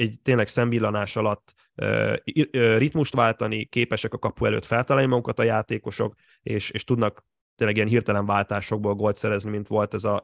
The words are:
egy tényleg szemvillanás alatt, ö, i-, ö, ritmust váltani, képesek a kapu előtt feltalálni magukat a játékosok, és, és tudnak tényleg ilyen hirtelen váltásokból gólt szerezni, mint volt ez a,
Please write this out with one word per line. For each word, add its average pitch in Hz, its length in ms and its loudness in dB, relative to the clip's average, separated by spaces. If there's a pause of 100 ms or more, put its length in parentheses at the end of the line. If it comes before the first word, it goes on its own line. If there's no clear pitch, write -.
egy 113 200 -4
tényleg 120 260 2
szemvillanás 107 680 -2
alatt, 107 380 -2 (220)
ö, 107 480 0
i-, 151 280 0
ö, 117 260 4
ritmust 147 380 0
váltani, 110 500 0
képesek 113 480 -2
a 123 60 -10
kapu - 260 -2
előtt 110 200 0
feltalálni 135 440 2
magukat 120 300 0
a 113 40 2
játékosok, 110 720 -2 (280)
és, 107 280 -4
és - 140 -6
tudnak 113 400 0 (320)
tényleg 107 200 0
ilyen 107 120 2
hirtelen 107 380 2
váltásokból 101 720 0
gólt 104 220 0
szerezni, 104 320 -2
mint 104 180 -6
volt 104 260 0
ez 104 100 -6
a, 101 200 0